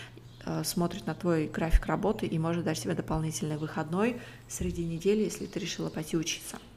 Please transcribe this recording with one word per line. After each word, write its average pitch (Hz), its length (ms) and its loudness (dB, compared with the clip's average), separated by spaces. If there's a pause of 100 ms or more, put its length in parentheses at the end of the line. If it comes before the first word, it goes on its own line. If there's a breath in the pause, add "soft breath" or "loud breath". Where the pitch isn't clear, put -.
(460 loud breath)
э, 160 180 -2
смотрит 175 420 0
на 160 80 0
твой 160 340 2
график - 380 4
работы 190 400 2
и 165 140 0
может 165 240 2
дать 160 160 2
тебе - 160 -2
дополнительный 156 640 -2
выходной 160 640 0 (280 loud breath)
среди 175 360 -4
недели, 175 400 2
если 180 220 -2
ты - 140 -6
решила 165 320 -2
пойти 160 260 -2
учиться. - 400 -2 (200)